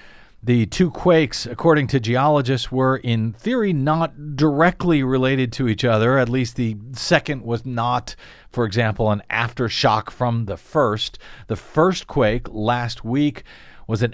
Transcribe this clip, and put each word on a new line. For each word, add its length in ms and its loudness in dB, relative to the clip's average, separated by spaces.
The 240 2
two 240 0
quakes, 560 2
according 400 2
to 120 2
geologists, 720 0
were 260 2
in 360 -2
theory 400 -2
not 640 -2
directly 640 2
related 520 2
to 140 0
each 160 0
other. 360 4
At 100 2
least 260 -2
the 220 -2
second 500 -4
was 240 -6
not, 500 -4
for 120 -2
example, 460 0
an 220 -2
aftershock 800 0
from 340 -2
the 120 -6
first. 600 0
The 80 -4
first 500 0
quake 460 0
last 520 -4
week 380 0
was 160 0
an 100 0